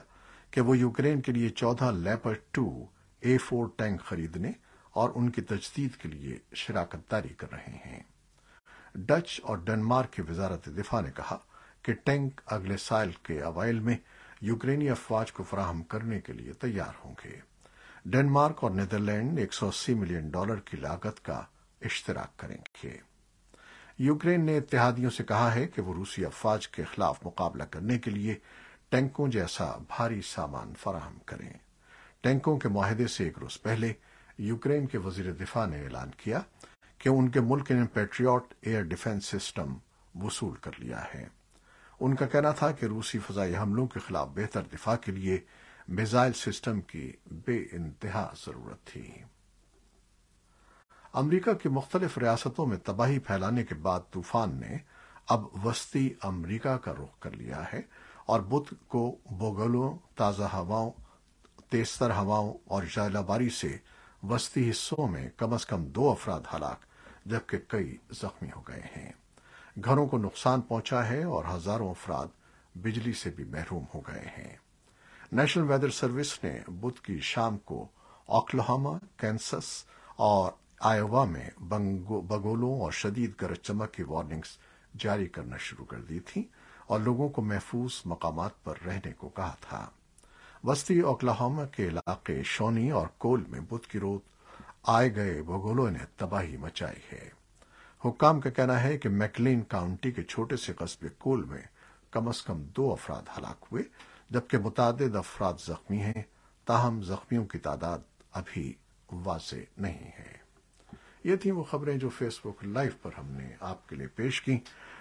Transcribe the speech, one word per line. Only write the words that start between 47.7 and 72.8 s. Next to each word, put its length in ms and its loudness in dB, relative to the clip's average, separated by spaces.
जरूरत 400 -12
थी। 480 -16
अमेरिका 380 4
की 160 0
मुख्तलिफ 500 0
रियासतों 480 2
में 120 2
तबाही 400 2
फैलाने 460 0
के 100 -8
बाद 380 0
तूफान 480 0
ने 200 -6
अब 280 2
वस्ती 680 0
अमेरिका 520 -2
का 160 -6
रुख 300 -12
कर 120 -8
लिया 260 -8
है 280 -8
और 160 4
बुध 240 0
को 300 0
बोगलों, 760 0
ताज़ा 280 2
हवाओं, 440 -2
तेजतर 400 2
हवाओं 440 2
और 160 0
जालाबारी 640 0
से 300 -4
वस्ती 400 0
हिस्सों 440 0
में 300 -4
कम 160 0
अज़ 120 -2
कम 180 -2
दो 280 4
अफराद 400 -4
हलाक 280 -4
जबकि 300 -2
कई 400 -4
जख्मी 360 -8
हो 120 -14
गए 340 -14
हैं। 260 -14
घरों 280 6
को 120 2
नुकसान 420 2
पहुंचा 420 0
है 240 0
और 200 -2
हजारों 440 -2
अफराद 400 -4
बिजली 360 -2